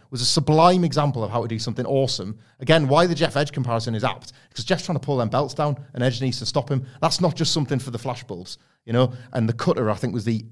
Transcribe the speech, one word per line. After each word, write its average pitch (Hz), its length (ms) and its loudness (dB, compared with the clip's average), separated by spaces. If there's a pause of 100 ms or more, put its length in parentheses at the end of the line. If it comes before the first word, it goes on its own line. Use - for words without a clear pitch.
(100)
was 127 100 -6
a 123 40 0
sublime 165 580 6
example 143 400 0
of 98 80 -4
how 117 120 -2
to 113 60 -6
do 113 120 -4
something 120 260 -4
awesome. 113 520 -2 (200)
Again, 143 300 4
why 156 180 6
the 165 80 0
Jeff 147 220 0
Edge 143 160 0
comparison 113 420 -2
is 107 100 -2
apt, - 280 -6 (160)
because - 160 -10
Jeff's - 220 0
trying 170 120 -2
to - 60 -4
pull 143 120 0
them 117 120 0
belts 131 260 0
down 147 220 0 (180)
and 123 80 -2
Edge 120 180 0
needs 131 200 -2
to 113 60 -6
stop - 220 -2
him. 135 180 -2 (140)
That's 160 200 0
not 175 160 2
just - 160 0
something 147 280 0
for 131 100 -10
the 117 80 -8
flashbulbs, 104 600 -10 (260)
you 113 80 -6
know? 120 200 2 (200)
And 113 160 0
the 113 40 0
cutter, 113 380 0
I 107 40 0
think, 120 200 -4
was 110 100 -4
the 113 280 -2